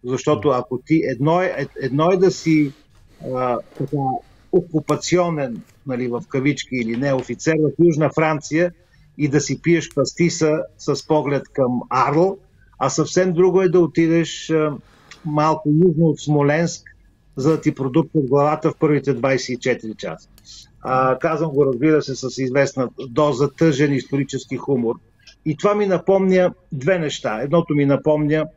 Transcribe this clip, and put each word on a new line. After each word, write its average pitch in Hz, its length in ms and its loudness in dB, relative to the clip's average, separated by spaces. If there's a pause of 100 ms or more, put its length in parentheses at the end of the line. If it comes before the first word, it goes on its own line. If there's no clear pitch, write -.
Защото 143 440 0
ако 123 380 -2
ти, 160 180 2
едно 143 360 0
е, 185 180 -2
е-, 135 280 -8
едно 151 240 2
е 196 60 4
да 185 140 4
си, 151 420 0 (640)
а, 123 240 -2 (200)
така, 139 180 -4 (560)
окупационен, 156 1080 -2 (240)
нали, 127 220 -4
в 120 200 -6
кавички 131 480 -4
или 117 200 -4
не 139 160 -2
офицер 131 480 -2
в 156 240 2
Южна 156 300 2
Франция 160 580 0 (460)
и 143 100 0
да 143 120 2
си 135 220 -6
пиеш 160 320 0
пастиса 160 580 0 (260)
с - 280 -4
поглед 143 360 0 (100)
към 127 280 0 (100)
Арл, 143 480 2 (400)
а 135 120 0
съвсем 180 420 0
друго 180 300 4
е 185 60 2
да 175 120 4
отидеш, 165 720 0
а, 156 260 0 (480)
малко 151 440 0
южно 165 380 4
от 147 140 0
Смоленск, 151 760 0 (400)
за 135 140 0
да 156 100 0
ти 151 140 0
продупнат 139 540 -2
главата 151 420 2
в - 80 -12
първите 143 360 0
двайсет 131 340 -2
и 123 120 -6
четири 113 340 -4
часа. 85 340 -12 (520)
А, 131 380 0
казвам 160 320 -2
го, 139 160 2
разбира 139 360 2
се, 135 140 -6
с 131 260 -8
известна 131 460 -2 (200)
доза 139 500 0
тъжен 143 340 2
исторически 135 640 -6
хумор. 117 380 -2 (500)
И 156 120 -4
това 208 180 0
ми 208 120 0
напомня 185 680 2 (180)
две 160 260 0
неща. 123 440 -4
Едното 151 320 0
ми 143 120 2
напомня 151 580 0 (120)